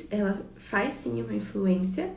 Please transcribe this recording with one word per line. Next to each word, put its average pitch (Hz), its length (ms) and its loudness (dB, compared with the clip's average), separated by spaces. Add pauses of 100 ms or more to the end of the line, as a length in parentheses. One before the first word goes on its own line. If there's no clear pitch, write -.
ela 202 360 0 (100)
faz 214 400 0
sim 233 260 -4
uma 220 120 -4
influência 190 840 2